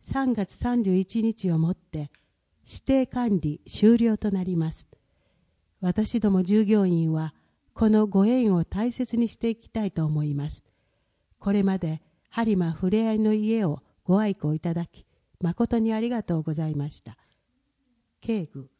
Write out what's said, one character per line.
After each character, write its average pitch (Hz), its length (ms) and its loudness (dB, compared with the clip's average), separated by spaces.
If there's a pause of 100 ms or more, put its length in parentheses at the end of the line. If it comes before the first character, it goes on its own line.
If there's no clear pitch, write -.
三 262 300 -2
月 208 220 -4
三 240 280 0
十 190 140 2
一 196 260 0
日 214 280 -2
を 165 80 2
も 165 140 2
っ - 20 -2
て、 - 360 -10 (540)
指 - 180 -16
定 262 240 2
管 226 340 -2
理 147 260 -6
終 226 320 4
了 226 180 2
と 214 140 -4
な 190 120 -2
り 180 140 -4
ま 160 160 -2
す。 - 160 -20 (920)
私 214 400 -2
ど 208 100 2
も 185 120 4
従 208 220 2
業 202 220 4
員 165 260 2
は、 156 220 -4 (400)
こ 220 140 2
の 214 180 4
ご 196 200 2
縁 233 280 2
を 165 100 2
大 226 280 -4
切 233 240 -6
に 233 120 0
し - 80 -10
て 226 140 -2
い 220 60 -4
き - 120 -20
た 220 160 -4
い 190 80 -4
と 160 120 -2
思 151 200 -2
い 147 100 -2
ま 143 160 -4
す。 - 140 -16 (760)
こ 202 140 -2
れ 202 100 2
ま 190 160 0
で、 160 240 -6 (300)
播 226 240 0
磨 170 160 0
ふ 185 180 -2
れ 220 180 0
あ 220 40 0
い 214 60 0
の 214 160 2
家 214 300 0
を 151 180 -4 (220)
ご 185 140 2
愛 208 160 0
顧 151 200 -4
い 156 60 -4
た 170 140 -4
だ 170 120 -6
き、 - 200 -20 (340)
誠 226 380 0
に 220 140 0
あ 220 80 -2
り 233 100 -2
が 233 120 -4
と 165 160 -2
う 156 40 -2
ご 156 120 -4
ざ 156 140 -2
い 151 60 -4
ま 143 140 -4
し - 140 -16
た。 110 140 -18 (1040)
警 208 260 -4
具。 135 340 -16